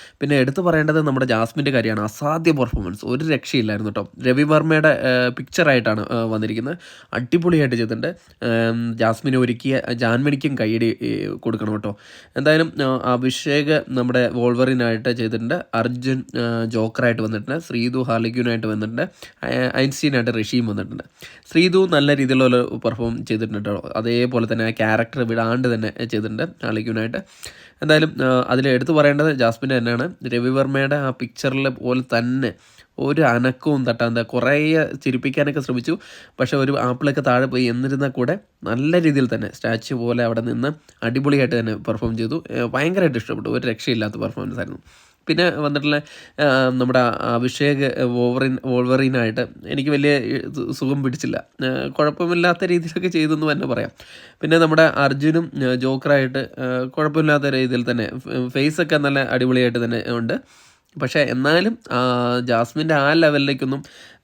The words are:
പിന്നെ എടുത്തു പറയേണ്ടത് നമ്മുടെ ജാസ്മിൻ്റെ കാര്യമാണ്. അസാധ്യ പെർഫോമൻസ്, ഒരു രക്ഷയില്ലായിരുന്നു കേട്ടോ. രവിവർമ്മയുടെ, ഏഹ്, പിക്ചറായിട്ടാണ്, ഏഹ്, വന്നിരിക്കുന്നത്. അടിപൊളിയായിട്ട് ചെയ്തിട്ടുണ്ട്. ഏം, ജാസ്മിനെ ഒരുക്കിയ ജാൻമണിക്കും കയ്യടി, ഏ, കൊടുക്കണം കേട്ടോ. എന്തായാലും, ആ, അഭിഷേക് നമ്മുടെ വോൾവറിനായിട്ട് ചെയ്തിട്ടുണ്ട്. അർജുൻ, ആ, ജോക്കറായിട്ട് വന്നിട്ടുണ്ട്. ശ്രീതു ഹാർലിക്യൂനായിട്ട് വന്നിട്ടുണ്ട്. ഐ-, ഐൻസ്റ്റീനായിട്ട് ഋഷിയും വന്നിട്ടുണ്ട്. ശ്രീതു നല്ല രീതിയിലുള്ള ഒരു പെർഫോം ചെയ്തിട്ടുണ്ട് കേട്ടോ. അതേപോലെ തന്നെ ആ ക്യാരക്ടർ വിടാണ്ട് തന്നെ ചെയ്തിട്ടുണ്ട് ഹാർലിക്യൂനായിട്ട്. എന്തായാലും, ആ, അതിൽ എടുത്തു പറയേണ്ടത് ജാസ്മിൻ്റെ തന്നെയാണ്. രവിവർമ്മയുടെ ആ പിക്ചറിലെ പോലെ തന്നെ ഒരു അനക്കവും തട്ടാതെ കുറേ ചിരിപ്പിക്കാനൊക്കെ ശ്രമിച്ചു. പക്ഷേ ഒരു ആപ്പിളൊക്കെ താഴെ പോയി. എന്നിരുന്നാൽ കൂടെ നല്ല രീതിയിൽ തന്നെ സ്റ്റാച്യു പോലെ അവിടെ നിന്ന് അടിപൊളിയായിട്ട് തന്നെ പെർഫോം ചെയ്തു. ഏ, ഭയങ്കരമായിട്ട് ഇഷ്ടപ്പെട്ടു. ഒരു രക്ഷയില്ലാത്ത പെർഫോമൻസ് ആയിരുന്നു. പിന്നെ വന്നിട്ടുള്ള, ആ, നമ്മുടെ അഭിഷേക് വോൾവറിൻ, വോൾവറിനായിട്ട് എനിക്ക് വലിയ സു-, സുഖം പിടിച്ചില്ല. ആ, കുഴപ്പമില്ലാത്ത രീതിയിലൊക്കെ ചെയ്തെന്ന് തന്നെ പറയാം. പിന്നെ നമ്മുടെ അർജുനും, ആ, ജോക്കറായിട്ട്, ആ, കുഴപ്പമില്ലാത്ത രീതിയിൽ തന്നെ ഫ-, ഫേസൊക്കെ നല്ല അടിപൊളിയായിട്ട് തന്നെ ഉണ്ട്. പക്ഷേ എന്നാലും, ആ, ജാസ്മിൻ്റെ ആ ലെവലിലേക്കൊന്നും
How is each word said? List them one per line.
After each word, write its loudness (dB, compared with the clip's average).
പിന്നെ 0
എടുത്തു 2
പറയേണ്ടത് 2
നമ്മുടെ 0
ജാസ്മിൻ്റെ 0
കാര്യമാണ്. 0
അസാധ്യ 0
പെർഫോമൻസ്, -2
ഒരു -2
രക്ഷയില്ലായിരുന്നു -2
കേട്ടോ. -6
രവിവർമ്മയുടെ, 4
ഏഹ്, 2
പിക്ചറായിട്ടാണ്, 0
ഏഹ്, -2
വന്നിരിക്കുന്നത്. -4
അടിപൊളിയായിട്ട് 2
ചെയ്തിട്ടുണ്ട്. -2
ഏം, 0
ജാസ്മിനെ 0
ഒരുക്കിയ 0
ജാൻമണിക്കും 0
കയ്യടി, 0
ഏ, -2
കൊടുക്കണം -2
കേട്ടോ. -4
എന്തായാലും, 2
ആ, 0
അഭിഷേക് 0
നമ്മുടെ 0
വോൾവറിനായിട്ട് 0
ചെയ്തിട്ടുണ്ട്. -2
അർജുൻ, -2
ആ, -2
ജോക്കറായിട്ട് 0
വന്നിട്ടുണ്ട്. -4
ശ്രീതു -2
ഹാർലിക്യൂനായിട്ട് -2
വന്നിട്ടുണ്ട്. -4
ഐ-, -2
ഐൻസ്റ്റീനായിട്ട് 0
ഋഷിയും -2
വന്നിട്ടുണ്ട്. -6
ശ്രീതു 4
നല്ല 4
രീതിയിലുള്ള 4
ഒരു 0
പെർഫോം -2
ചെയ്തിട്ടുണ്ട് -4
കേട്ടോ. -6
അതേപോലെ 0
തന്നെ -2
ആ -2
ക്യാരക്ടർ 0
വിടാണ്ട് 0
തന്നെ -2
ചെയ്തിട്ടുണ്ട് -4
ഹാർലിക്യൂനായിട്ട്. -4
എന്തായാലും, 4
ആ, 2
അതിൽ 2
എടുത്തു 2
പറയേണ്ടത് 4
ജാസ്മിൻ്റെ 0
തന്നെയാണ്. -2
രവിവർമ്മയുടെ 0
ആ -2
പിക്ചറിലെ -2
പോലെ -2
തന്നെ 0
ഒരു 2
അനക്കവും 2
തട്ടാതെ -2
കുറേ 0
ചിരിപ്പിക്കാനൊക്കെ -2
ശ്രമിച്ചു. -2
പക്ഷേ 0
ഒരു 2
ആപ്പിളൊക്കെ 0
താഴെ 2
പോയി. 0
എന്നിരുന്നാൽ 0
കൂടെ 0
നല്ല 2
രീതിയിൽ 2
തന്നെ -4
സ്റ്റാച്യു -4
പോലെ 0
അവിടെ -2
നിന്ന് -2
അടിപൊളിയായിട്ട് 2
തന്നെ -2
പെർഫോം -4
ചെയ്തു. -4
ഏ, -4
ഭയങ്കരമായിട്ട് 0
ഇഷ്ടപ്പെട്ടു. -6
ഒരു -2
രക്ഷയില്ലാത്ത -2
പെർഫോമൻസ് -8
ആയിരുന്നു. -8
പിന്നെ 2
വന്നിട്ടുള്ള, 0
ആ, 4
നമ്മുടെ 2
അഭിഷേക് 0
വോൾവറിൻ, 0
വോൾവറിനായിട്ട് 2
എനിക്ക് -2
വലിയ 4
സു-, -6
സുഖം -2
പിടിച്ചില്ല. -2
ആ, -2
കുഴപ്പമില്ലാത്ത 0
രീതിയിലൊക്കെ -2
ചെയ്തെന്ന് 0
തന്നെ -2
പറയാം. -4
പിന്നെ 4
നമ്മുടെ 6
അർജുനും, 2
ആ, 2
ജോക്കറായിട്ട്, 0
ആ, -4
കുഴപ്പമില്ലാത്ത 2
രീതിയിൽ 0
തന്നെ -2
ഫ-, -6
ഫേസൊക്കെ 0
നല്ല 2
അടിപൊളിയായിട്ട് 2
തന്നെ -2
ഉണ്ട്. -2
പക്ഷേ -2
എന്നാലും, 2
ആ, 0
ജാസ്മിൻ്റെ 0
ആ 4
ലെവലിലേക്കൊന്നും 2